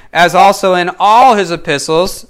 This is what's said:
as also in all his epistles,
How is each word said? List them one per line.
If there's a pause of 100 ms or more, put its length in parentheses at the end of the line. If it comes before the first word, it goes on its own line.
(120)
as
also
in (100)
all
his
epistles,